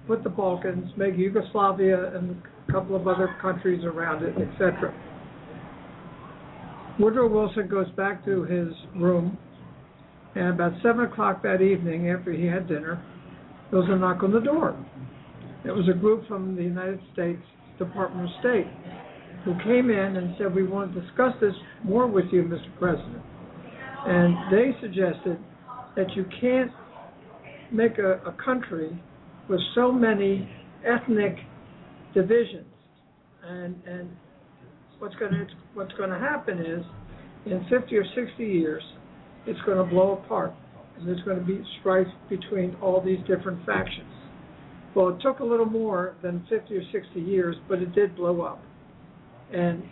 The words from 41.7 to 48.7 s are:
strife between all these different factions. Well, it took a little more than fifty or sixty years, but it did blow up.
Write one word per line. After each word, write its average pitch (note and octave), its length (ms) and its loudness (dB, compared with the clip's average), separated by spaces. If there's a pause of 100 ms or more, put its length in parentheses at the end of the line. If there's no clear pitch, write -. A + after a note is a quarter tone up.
strife F#3 280 4 (200)
between F#3 540 -2
all F#3 240 4
these F#3 220 2
different F3+ 400 0
factions. - 420 -4 (840)
Well, F#3 140 6
it F3+ 120 -4
took C4 180 2
a A#3 60 -4
little A#3 220 4
more G#3+ 560 0
than F3 260 -4
fifty A3 260 -2
or F3+ 160 -2
sixty - 280 -6
years, F3 360 2 (140)
but F#3+ 100 0
it F3 140 -4
did G3 220 4
blow F3 260 0
up. D#3+ 180 -8 (920)